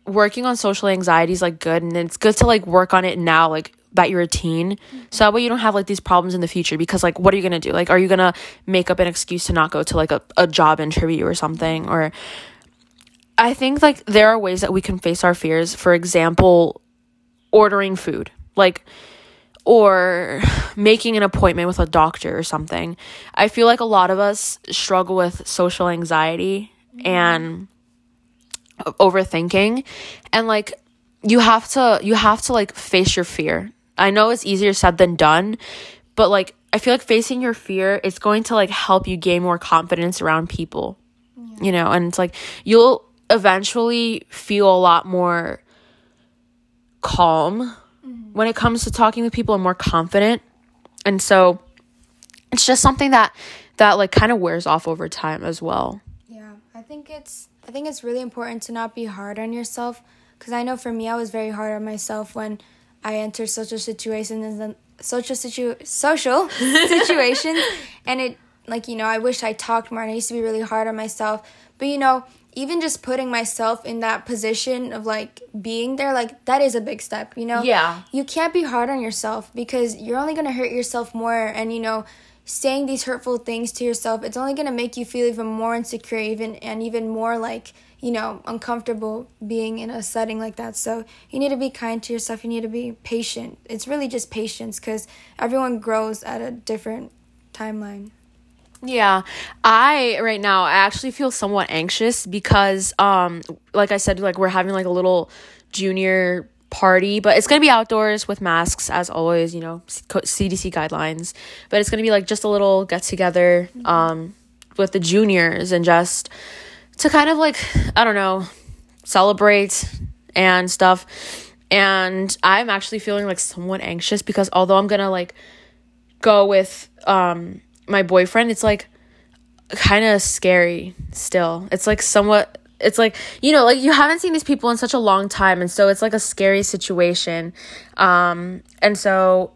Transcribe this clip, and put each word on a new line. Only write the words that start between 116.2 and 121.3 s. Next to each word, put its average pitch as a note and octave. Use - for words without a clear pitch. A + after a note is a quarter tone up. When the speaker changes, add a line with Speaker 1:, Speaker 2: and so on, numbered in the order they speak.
Speaker 1:
to D4+
kind D4
of, D#4+
like, D#4
I A3+
don't A3
know, F#3+
celebrate G3+
and F3+
stuff. F#3